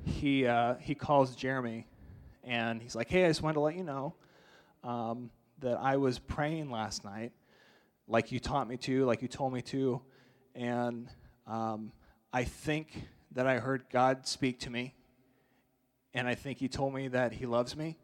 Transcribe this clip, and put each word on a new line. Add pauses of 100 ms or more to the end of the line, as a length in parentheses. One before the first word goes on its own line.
he,
uh,
he
calls
Jeremy, (560)
and
he's
like,
"Hey,
I
just
wanted
to
let
you
know, (680)
um, (300)
that
I
was
praying
last
night, (760)
like
you
taught
me
to,
like
you
told
me
to, (520)
and, (380)
um, (400)
I
think (260)
that
I
heard
God
speak
to
me, (1200)
and
I
think
he
told
me
that
he
loves
me.